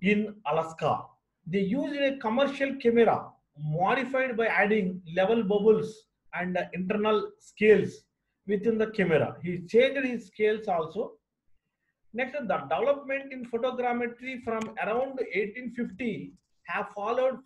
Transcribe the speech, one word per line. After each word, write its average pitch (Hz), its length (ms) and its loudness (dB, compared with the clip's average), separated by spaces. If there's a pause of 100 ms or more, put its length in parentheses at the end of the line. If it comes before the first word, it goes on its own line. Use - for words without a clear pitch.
in 208 340 2 (120)
Alaska. 156 560 0 (440)
They 190 140 0
used 277 380 -2
a 269 180 0
commercial 269 580 0
camera 233 520 4 (320)
modified 240 760 0
by 226 120 0
adding 190 520 2 (160)
level 208 280 4
bubbles 196 500 4 (400)
and 180 240 -2 (160)
internal 202 640 0
scales 208 540 4 (560)
within 214 320 0
the 220 80 0
camera. 160 560 2
He 175 240 -4
changed 269 360 4
his 247 240 -4
scales 214 400 -2
also. 175 440 -4 (1040)
Next, 247 200 -6
the 285 80 -8
development 254 880 -2
in 254 140 -12
photogrammetry 240 960 -4
from 220 300 -6 (100)
around 254 360 -2 (120)
eighteen 208 440 -6
fifty 233 580 -6 (300)
have 190 320 -6
followed 240 500 0